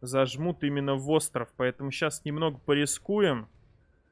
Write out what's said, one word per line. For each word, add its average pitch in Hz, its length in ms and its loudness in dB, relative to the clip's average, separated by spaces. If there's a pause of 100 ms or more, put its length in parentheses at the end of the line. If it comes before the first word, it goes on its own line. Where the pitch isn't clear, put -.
Зажмут 135 600 0
именно 139 320 0
в 135 140 -4
остров. 151 460 0
Поэтому 131 360 -2
щас - 340 -4
немного 151 340 -2
порискуем. 147 880 2 (640)